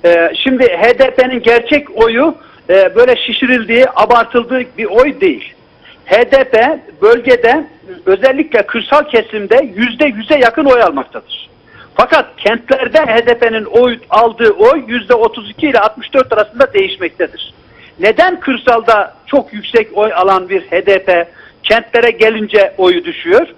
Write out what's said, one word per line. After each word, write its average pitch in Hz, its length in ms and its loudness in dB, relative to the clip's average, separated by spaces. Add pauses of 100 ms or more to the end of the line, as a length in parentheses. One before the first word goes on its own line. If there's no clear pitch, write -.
E, 170 260 2 (120)
şimdi 247 340 0
H 233 220 2
D 262 160 2
P'nin 254 260 0
gerçek 240 460 0 (160)
oyu, 240 320 0 (340)
e, 185 260 4
böyle 240 200 4
şişirildiği, 240 720 0 (100)
abartıldığı 233 640 0 (160)
bir 220 80 -6
oy 240 360 0
değil. 135 320 -2 (520)
H 233 260 0
D 269 120 4
P 262 360 0 (220)
bölgede 240 640 2 (420)
özellikle 233 560 0
kırsal 254 420 -2
kesimde 220 720 -2
yüzde 240 300 -2
yüze 262 340 -2
yakın 247 260 0
oy 247 160 4
almaktadır. - 680 -6 (460)
Fakat 247 300 2 (120)
kentlerde 240 600 -2
H 233 280 -2
D 240 120 0
P'nin 226 260 -2
oy, 233 340 0 (100)
aldığı 226 400 0
oy 240 380 2
yüzde 226 260 -2
otuz 220 360 -2
iki 302 180 -6
ile 240 120 2
altmış 214 340 -4
dört 262 200 0
arasında 226 400 -2
değişmektedir. 185 800 -6 (460)
Neden 330 400 0
kırsalda 233 760 0 (140)
çok - 260 -2
yüksek 214 440 -2
oy 208 160 0
alan 185 360 0
bir 190 200 -2
H 180 160 -4
D 190 180 0
P 170 240 0 (360)
kentlere 226 480 0
gelince 208 680 0
oyu 180 280 0
düşüyor? 175 420 -2 (100)